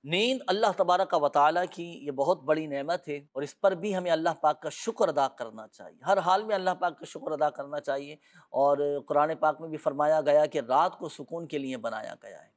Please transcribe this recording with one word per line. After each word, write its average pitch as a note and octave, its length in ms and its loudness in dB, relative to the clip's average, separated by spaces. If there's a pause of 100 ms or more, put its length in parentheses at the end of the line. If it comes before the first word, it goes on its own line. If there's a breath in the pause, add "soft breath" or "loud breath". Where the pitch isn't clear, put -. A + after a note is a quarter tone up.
نیند G#3+ 440 0
اللہ G3+ 180 2 (120)
تبارک F3+ 440 2
و C#3+ 80 2
تعالیٰ D#3 420 4
کی E3+ 340 -14
یہ D3 60 -6
بہت C#3+ 320 0
بڑی D#3 240 0
نعمت D3 400 -4
ہے D3 80 -6
اور C#3+ 260 -10
اس - 200 -10
پر G3 100 4
بھی F#3 260 -4
ہمیں F3+ 140 -2
اللہ D#3+ 180 2 (120)
پاک D3+ 200 0
کا D#3+ 80 -6
شکر A3 380 -2
ادا C#3 200 2
کرنا A2 400 -10
چاہیے، F2 360 -20
ہر F#3+ 140 4
حال F#3 260 2
میں G#3+ 120 -2
اللہ F#3 140 0 (100)
پاک F3 200 -2
کا - 60 -14
شکر D#3 260 -10
ادا D3 180 2
کرنا C#3+ 300 -8
چاہیے۔ C#3+ 360 -6 (340 soft breath)
اور C#3+ 560 2
قرآن D3+ 300 2
پاک D3+ 260 0
میں E3 80 -12
بھی D#3 80 -8
فرمایا D3+ 440 2
گیا D3 240 6
کہ D3+ 220 -2
رات D#3 300 2
کو E3 120 -10
سکون E3 380 -10
کے D#3 100 -6
لیے C3 200 -6
بنایا A2 460 -6
گیا G2 200 -18
ہے - 120 -20